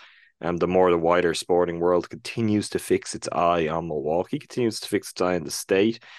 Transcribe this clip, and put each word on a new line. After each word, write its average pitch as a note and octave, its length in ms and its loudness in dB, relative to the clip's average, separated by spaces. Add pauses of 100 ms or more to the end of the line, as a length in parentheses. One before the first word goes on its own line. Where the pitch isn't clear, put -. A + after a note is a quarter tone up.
(420)
And F2 180 -2
the F2 80 2
more F#2 220 4
the F2 80 4
wider E2+ 380 2
sporting F2 440 0
world F2 300 2
continues G#2+ 600 -2
to F2+ 100 -4
fix - 340 -2
its - 180 -10
eye E2+ 360 2
on E2 200 -4
Milwaukee, D#2 520 -4
continues A#2 400 -4
to - 80 -12
fix - 240 -4
its - 100 -4
eye F2+ 140 2
on E2+ 80 -4
the C#2+ 80 -10
state. G2+ 480 0 (200)